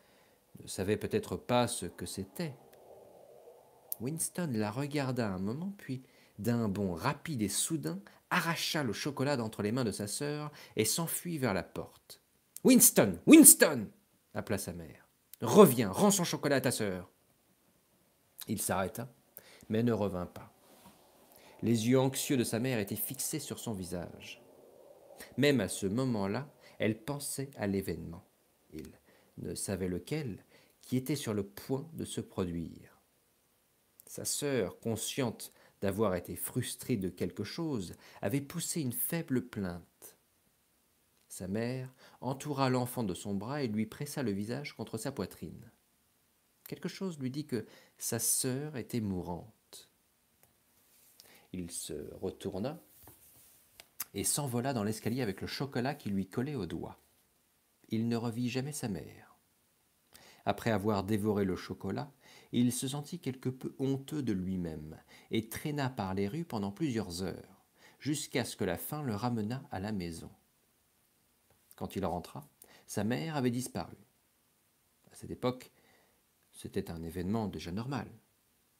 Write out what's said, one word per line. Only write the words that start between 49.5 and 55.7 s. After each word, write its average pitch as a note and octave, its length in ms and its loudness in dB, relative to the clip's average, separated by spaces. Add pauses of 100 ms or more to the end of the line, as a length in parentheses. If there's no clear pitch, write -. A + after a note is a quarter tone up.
Il F2+ 200 -8
se - 420 -8
retourna G2 680 -4 (1300)
et G2 100 -2
s'envola C3 500 0
dans G#2+ 120 0
l'escalier A2 360 -2
avec G2+ 200 -2
le F#2 60 -6
chocolat C3+ 460 -2